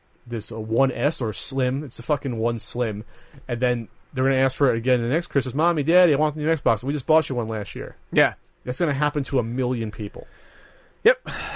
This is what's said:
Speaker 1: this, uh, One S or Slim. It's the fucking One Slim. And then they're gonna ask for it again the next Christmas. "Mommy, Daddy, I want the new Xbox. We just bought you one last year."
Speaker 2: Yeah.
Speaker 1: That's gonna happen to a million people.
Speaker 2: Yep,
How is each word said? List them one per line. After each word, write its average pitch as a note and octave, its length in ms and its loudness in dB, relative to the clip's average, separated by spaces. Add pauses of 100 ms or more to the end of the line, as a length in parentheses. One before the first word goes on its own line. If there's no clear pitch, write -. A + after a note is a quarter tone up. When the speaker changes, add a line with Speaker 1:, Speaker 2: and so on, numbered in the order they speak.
(260)
Speaker 1:
this, A#2 260 -8
uh, A2+ 80 -8
One A2+ 320 2
S A#2 300 -2
or A2 100 -2
Slim. C3+ 540 -2
It's B2 100 -14
the - 80 -12
fucking C3+ 340 -2
One A2+ 220 0
Slim. A2 460 -4 (420)
And A#2+ 140 -2
then B2 260 0 (260)
they're C3 120 0
gonna C3+ 100 2
ask C3 220 2
for C3+ 160 4
it A#2 40 0
again A#2+ 240 2
the A#2 60 0
next D#3 200 0
Christmas. B2+ 280 0
"Mommy, D#3+ 280 2
Daddy, E3+ 280 6
I C#3 60 2
want D3+ 180 0
the D#3 60 -6
new D#3 120 0
Xbox. A#2+ 300 2
We C3+ 80 -2
just D3 140 -4
bought D#3 240 4
you C3 60 -2
one A#2 120 -2
last G#2+ 280 -6
year." A#2 200 -10 (160)
Speaker 2:
Yeah. C#3+ 220 4 (320)
Speaker 1:
That's B2+ 140 -6
gonna D#3+ 120 2
happen C#3+ 340 0
to C3+ 140 0
a A2+ 40 0
million A#2+ 480 -2
people. - 360 -8 (760)
Speaker 2:
Yep, - 260 2 (260)